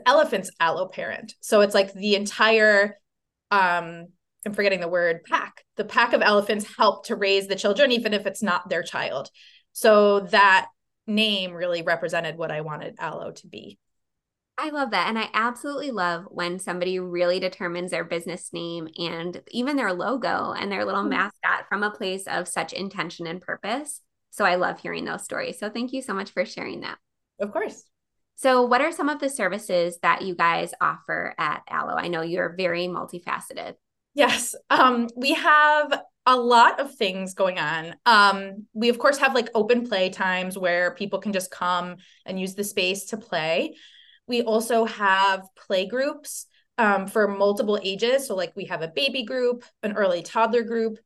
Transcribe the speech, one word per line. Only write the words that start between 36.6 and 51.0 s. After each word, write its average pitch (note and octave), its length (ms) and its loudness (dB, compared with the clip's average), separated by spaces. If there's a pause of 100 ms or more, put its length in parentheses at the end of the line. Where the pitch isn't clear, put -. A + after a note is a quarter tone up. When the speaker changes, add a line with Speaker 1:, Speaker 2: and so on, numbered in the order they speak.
Speaker 1:
of C#4 160 -4
things F#3+ 400 -4
going F#3 240 0
on. D#3+ 380 -4 (100)
Um, G#3+ 640 6
we, A3 160 0
of A#3+ 120 2
course, C#4 180 4
have, C#4 160 4
like, A#3 220 2
open A#3 320 2
play F#3+ 220 0
times F#3 460 -2
where F3 380 0
people G3 240 -4
can G3 140 -6
just F#3 180 -4
come F3+ 460 -2 (280)
and F#3+ 140 -8
use F#3+ 160 -6
the G#3 80 -6
space G3 440 -4
to A3 100 -8
play. F3+ 580 -2 (520)
We A#3+ 140 -2
also A3+ 460 2
have G3 560 2 (240)
play F#3+ 200 0
groups, C#4 600 -6 (320)
um, G3 300 2
for G#3 200 2
multiple G#3 540 0
ages. A#3 460 0
So, G3+ 80 -4
like, F3+ 200 -4
we F3+ 100 -10
have E3 160 -6
a E3 120 -4
baby C4+ 300 -2
group, B3 400 -2 (180)
an G#3 140 -4
early F3+ 260 0
toddler A3+ 400 0
group, A3+ 440 -4